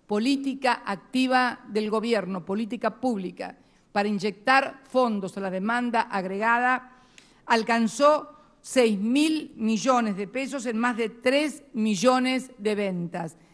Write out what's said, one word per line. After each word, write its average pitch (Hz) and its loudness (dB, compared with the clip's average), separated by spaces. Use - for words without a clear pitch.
política 262 0
activa 254 0
del 214 -2
gobierno, 202 -2
política 214 -4
pública, 190 -4
para 208 0
inyectar 214 0
fondos 214 0
a - -8
la 196 -4
demanda 226 -2
agregada, 233 0
alcanzó 233 2
seis 226 2
mil 294 0
millones 220 0
de 202 -6
pesos 254 -6
en 226 -4
más 240 0
de 226 -4
tres 269 -2
millones 254 2
de 208 -2
ventas. 175 -6